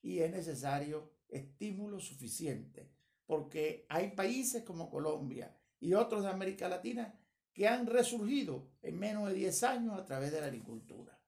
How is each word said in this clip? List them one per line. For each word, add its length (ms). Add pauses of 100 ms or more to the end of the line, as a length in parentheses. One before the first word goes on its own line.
y 160
es 120
necesario 800 (160)
estímulo 720
suficiente, 880 (340)
porque 640
hay 220
países 540
como 260
Colombia 680 (220)
y 160
otros 300
de 60
América 380
Latina 460 (440)
que 80
han 200
resurgido 800 (140)
en 160
menos 300
de 60
diez 280
años 360
a 60
través 260
de 100
la 60
agricultura. 800